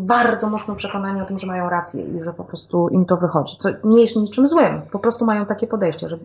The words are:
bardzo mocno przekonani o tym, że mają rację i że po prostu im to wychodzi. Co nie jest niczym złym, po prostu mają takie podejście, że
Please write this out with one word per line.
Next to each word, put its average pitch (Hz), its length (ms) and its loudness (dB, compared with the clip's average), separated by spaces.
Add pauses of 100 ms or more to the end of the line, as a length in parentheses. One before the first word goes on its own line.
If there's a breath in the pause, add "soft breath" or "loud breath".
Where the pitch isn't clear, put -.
bardzo 233 440 2
mocno 214 240 -4
przekonani 196 460 -4
o 190 60 -4
tym, 196 100 -6
że 190 100 -6
mają 180 240 -4
rację 170 340 -2
i 165 160 -8
że 165 120 -8
po 170 120 -12
prostu 170 440 -2
im 185 160 4
to 180 120 2
wychodzi. 160 420 -2
Co 196 100 0 (160)
nie 226 160 6
jest 226 160 4
niczym 220 300 2
złym, 220 360 4 (100)
po 202 60 -4
prostu 226 260 0
mają 208 220 0
takie 214 200 -4
podejście, 185 420 -2
że 165 160 -8